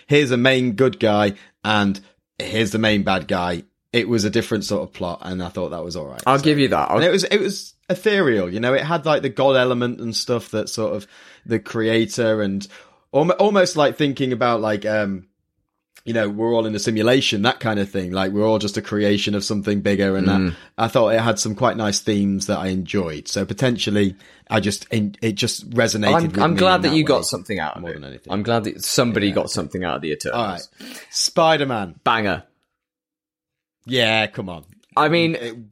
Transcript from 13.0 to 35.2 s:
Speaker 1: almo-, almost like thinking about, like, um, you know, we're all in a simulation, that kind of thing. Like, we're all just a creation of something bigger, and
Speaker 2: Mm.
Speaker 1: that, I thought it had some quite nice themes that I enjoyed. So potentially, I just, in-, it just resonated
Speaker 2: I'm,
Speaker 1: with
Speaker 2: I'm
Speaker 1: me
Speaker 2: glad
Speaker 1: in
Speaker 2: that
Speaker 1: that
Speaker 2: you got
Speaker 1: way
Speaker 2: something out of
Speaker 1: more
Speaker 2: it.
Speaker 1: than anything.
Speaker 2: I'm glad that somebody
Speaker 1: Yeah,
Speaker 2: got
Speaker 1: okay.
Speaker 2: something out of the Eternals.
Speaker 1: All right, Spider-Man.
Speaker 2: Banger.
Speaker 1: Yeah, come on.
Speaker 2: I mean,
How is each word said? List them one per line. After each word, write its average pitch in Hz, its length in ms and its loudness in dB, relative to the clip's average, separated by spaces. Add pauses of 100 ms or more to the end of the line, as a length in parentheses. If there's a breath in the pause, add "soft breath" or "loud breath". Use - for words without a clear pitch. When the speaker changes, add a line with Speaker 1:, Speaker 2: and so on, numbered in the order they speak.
Speaker 1:
almo-, 160 220 2
almost 202 420 2
like 143 200 4
thinking 139 360 0
about, 120 280 0
like, 107 240 -2
um, 104 440 -2 (760)
you 117 80 -6
know, 113 160 0
we're 113 240 -2
all 113 140 2
in 110 80 -4
a 104 60 -4
simulation, 113 640 2
that 123 180 0
kind 110 180 -2
of 98 100 -2
thing. 92 220 -6
Like, 95 220 -2
we're 104 140 0
all 110 120 2
just 104 180 -4
a 110 60 -2
creation 104 540 0
of 98 80 -4
something 104 360 -2
bigger, 98 360 2
and 95 100 0
Speaker 2:
Mm. 95 240 2
Speaker 1:
that, 82 60 -10 (200 loud breath)
I 113 120 0
thought 113 260 4
it 113 60 4
had 113 180 0
some 110 160 -4
quite 120 220 0
nice 104 240 0
themes 101 480 0
that 98 100 0
I 87 80 -4
enjoyed. 92 640 -4
So 98 180 -2
potentially, 104 680 0 (340 soft breath)
I 113 80 2
just, 101 320 -2
in-, 104 320 0
it 110 140 0
just - 340 -4
resonated 117 460 2
Speaker 2:
I'm, 170 100 4
Speaker 1:
with - 140 -4
Speaker 2:
I'm 156 140 4
Speaker 1:
me - 40 0
Speaker 2:
glad 185 180 4
Speaker 1:
in - 60 0
Speaker 2:
that 165 80 2
Speaker 1:
that 151 60 2
Speaker 2:
you 156 80 4
got 143 140 4
Speaker 1:
way - 40 -2
Speaker 2:
something 92 380 -6
out 78 160 -6
of 85 60 -12
Speaker 1:
more 85 100 -10
Speaker 2:
it. - 20 -10
Speaker 1:
than 73 100 -14
anything. 67 280 -18
Speaker 2:
I'm 101 100 -2
glad 113 220 0
that - 180 -8
somebody 110 460 0
Speaker 1:
Yeah, 95 60 0
Speaker 2:
got 92 100 0
Speaker 1:
okay. - 80 -8
Speaker 2:
something 90 320 -6
out 78 120 -2
of 71 60 -8
the 80 80 -4
Eternals. 76 320 -6
Speaker 1:
All 107 60 -2
right, 87 200 -10 (420 loud breath)
Spider-Man. 139 920 0
Speaker 2:
Banger. 104 400 0 (1400)
Speaker 1:
Yeah, 110 420 2
come 101 200 -8
on. 82 160 -12 (320)
Speaker 2:
I 151 120 4
mean, 165 260 2